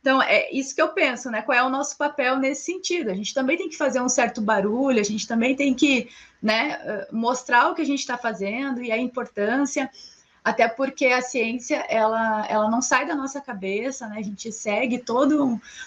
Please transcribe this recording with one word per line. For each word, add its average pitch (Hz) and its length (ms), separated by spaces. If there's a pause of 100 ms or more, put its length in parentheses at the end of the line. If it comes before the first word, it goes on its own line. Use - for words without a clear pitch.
Então, 262 220
é - 280
isso 269 240
que - 60
eu 320 80
penso, 269 420
né? 220 120
Qual 262 140
é 247 60
o 262 60
nosso 277 300
papel 269 400
nesse 269 260
sentido? 349 460
A 180 40
gente 196 200
também 269 240
tem 370 100
que - 80
fazer 262 240
um 247 80
certo 233 320
barulho, 220 580
a 208 60
gente 208 220
também 233 280
tem 277 200
que, 269 340 (340)
né, 226 400
ãh, 196 300
mostrar 247 560
o 349 60
que 330 80
a 285 40
gente 269 200
tá 254 100
fazendo 240 680
e 240 80
a 220 60
importância, 254 920 (540)
até 226 240
porque 269 380
a 247 140
ciência, 247 680
ela, 220 600
ela 214 220
não 233 100
sai 262 240
da 311 120
nossa 269 240
cabeça, 220 680
né? 214 120
A 220 40
gente 208 300
segue 226 440
toda 277 460
um, 240 160 (280)